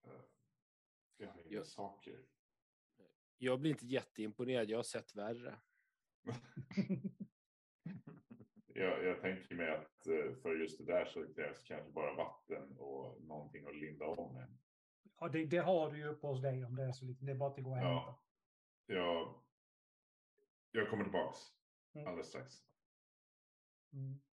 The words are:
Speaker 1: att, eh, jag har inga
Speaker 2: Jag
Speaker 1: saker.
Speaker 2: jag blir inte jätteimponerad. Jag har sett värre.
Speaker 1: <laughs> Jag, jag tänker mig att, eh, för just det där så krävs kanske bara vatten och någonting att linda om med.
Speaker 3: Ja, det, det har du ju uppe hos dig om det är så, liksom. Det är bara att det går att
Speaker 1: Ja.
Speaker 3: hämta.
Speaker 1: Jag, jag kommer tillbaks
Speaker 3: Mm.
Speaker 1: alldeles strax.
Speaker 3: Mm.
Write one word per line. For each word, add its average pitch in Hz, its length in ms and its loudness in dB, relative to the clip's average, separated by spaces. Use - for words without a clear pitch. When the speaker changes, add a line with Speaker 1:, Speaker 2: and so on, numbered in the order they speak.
Speaker 1:
att, - 40 -20
eh, - 140 -16
jag 101 140 -8
har 87 100 -16
inga 92 160 -14
Speaker 2:
Jag 98 100 -4
Speaker 1:
saker. - 580 -10
Speaker 2:
jag 127 220 4
blir 151 120 4
inte 120 160 0
jätteimponerad. 120 840 0
Jag 110 80 2
har 120 60 2
sett - 320 -6
värre. 117 440 -4
Speaker 1:
<laughs> - 1000 -2
Jag, 92 320 4
jag 90 160 2
tänker 92 340 -2
mig 85 200 2
att, - 320 -6
eh, 78 340 2
för 82 140 2
just 80 220 0
det 76 80 -10
där 85 200 6
så 78 280 -6
krävs 73 300 -4
kanske 76 280 -8
bara 71 240 2
vatten 71 640 -4
och 67 440 -8
någonting 76 460 -10
att 71 80 -8
linda 76 300 -6
om 71 280 -2
med. 64 240 -12
Speaker 3:
Ja, 165 100 0
det, 160 160 4
det 165 120 4
har 160 340 6
du 147 60 -4
ju 151 100 -4
uppe 151 200 -2
hos 131 140 2
dig 127 240 2
om 123 100 -4
det 135 80 0
är 131 80 2
så, 127 140 -6
liksom. 127 200 -6
Det 139 60 0
är 135 40 0
bara 139 140 2
att 139 60 -6
det 139 60 -8
går 131 160 -2
att 110 60 2
Speaker 1:
Ja. - 220 4
Speaker 3:
hämta. - 140 -12
Speaker 1:
Jag, 87 560 2
jag 107 180 4
kommer 101 140 4
tillbaks 87 340 2
Speaker 3:
Mm. 151 140 -6
Speaker 1:
alldeles 85 220 -4
strax. - 240 -8
Speaker 3:
Mm. 135 280 -6